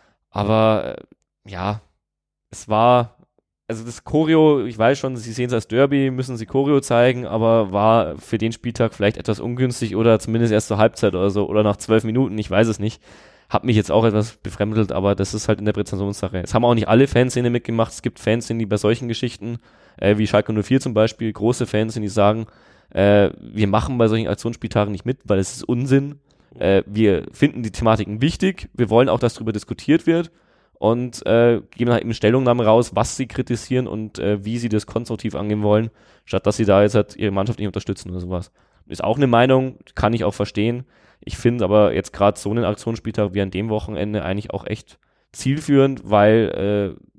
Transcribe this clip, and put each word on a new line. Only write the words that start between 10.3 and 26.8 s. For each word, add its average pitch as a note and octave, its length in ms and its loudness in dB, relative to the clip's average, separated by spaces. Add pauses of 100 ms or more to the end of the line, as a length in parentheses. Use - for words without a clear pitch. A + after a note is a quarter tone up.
erst G#2+ 160 0
zur G2+ 100 -2
Halbzeit G#2 360 2
oder F#2+ 160 0
so G2 180 -2
oder G#2+ 140 2
nach G#2 140 2
zwölf A2 280 0
Minuten, A2 340 -2
ich G#2+ 120 -8
weiß G#2+ 180 2
es G#2+ 100 -4
nicht. G#2 240 -6 (460)
Hat - 140 -2
mich A#2 140 0
jetzt G#2 160 2
auch A2 120 4
etwas G#2+ 340 0
befremdelt, G#2+ 520 -2
aber G2 240 0
das G2 180 -2
ist A2 140 -6
halt G2+ 140 -2
Interpretationssache. G2+ 840 -4
Es F2+ 100 -8
haben A#2 120 2
auch A#2+ 100 4
nicht A2+ 140 0
alle B2 180 6
Fanszene B2 420 0
mitgemacht. A#2+ 440 -2
Es - 100 -16
gibt - 160 -8
Fanszene, A2+ 400 -2
die A2+ 80 -4
bei G#2 100 -2
solchen A2+ 300 0
Geschichten, A#2 520 -8 (400)
äh, G#2 200 2
wie G#2+ 80 0
Schalke G#2+ 260 0
null G#2+ 120 -2
vier C3+ 160 2
zum A#2+ 140 -6
Beispiel, A2 380 0
große A#2+ 340 -2
Fanszene, G#2+ 400 -4
die G2 40 -6
sagen, G#2+ 360 2 (440)
äh, G2+ 400 4 (100)
wir G#2 280 -2
machen A2 300 0
bei A#2 100 4
solchen A2 180 0
Aktionsspieltagen G#2+ 640 -2
nicht G2 140 -10
mit, B2 220 -6
weil G2 120 2
es F#2+ 200 -2
ist - 40 -14
Unsinn. C3+ 560 0 (400)
Äh, G2 280 2